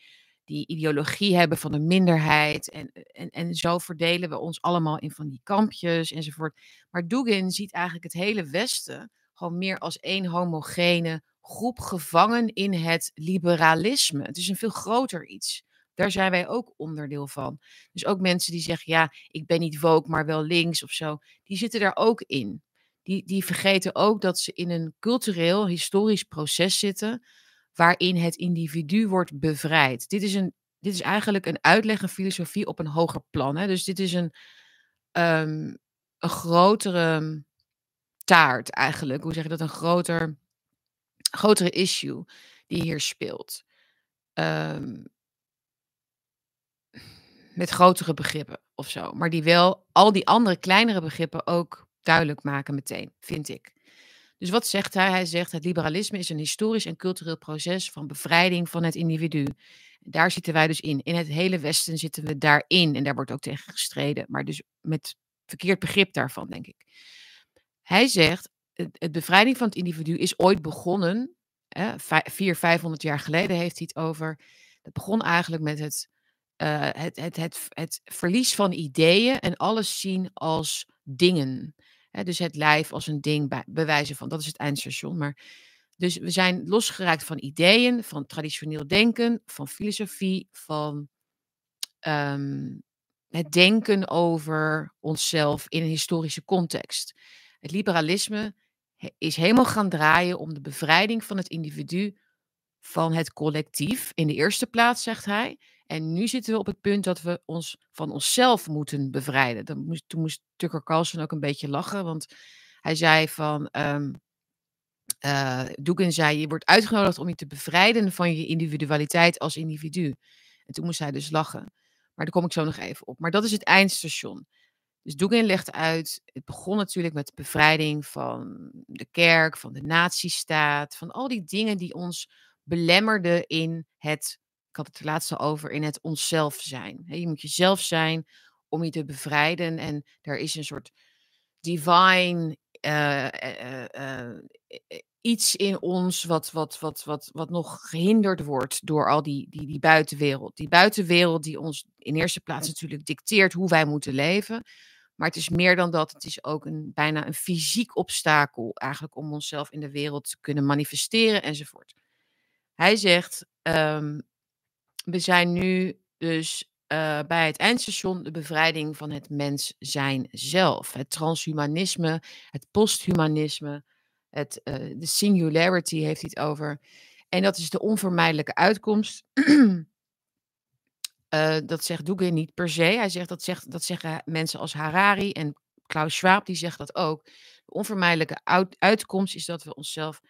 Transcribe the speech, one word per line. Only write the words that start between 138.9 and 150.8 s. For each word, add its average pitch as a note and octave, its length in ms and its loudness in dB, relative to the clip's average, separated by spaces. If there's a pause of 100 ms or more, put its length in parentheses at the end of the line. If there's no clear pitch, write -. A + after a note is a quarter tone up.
bevrijden. D#3 720 -2
En D3 260 -8 (180)
er C#3+ 160 -8
is D#3 180 -6
een D#3 80 -10
soort - 280 -14 (680)
divine, F3 960 4 (140)
eh, D3 540 0
eh, B2+ 580 -10 (100)
eh, C3+ 360 -10 (380)
eh, - 320 -18 (220)
iets A#3 340 2
in G3 260 0
ons F3+ 420 -2
wat, E3 280 -2
wat, D#3 280 -6
wat, D3+ 240 -10
wat, D3 280 -8
wat D#3+ 180 -10
nog - 400 -8
gehinderd F#3+ 540 2
wordt C#3 420 -4
door D3+ 240 2
al D3 140 4
die, C#3+ 260 -6
die, D3+ 160 -12
die C#3 140 -8
buitenwereld. D3 800 2
Die D3+ 120 -8
buitenwereld F3 720 6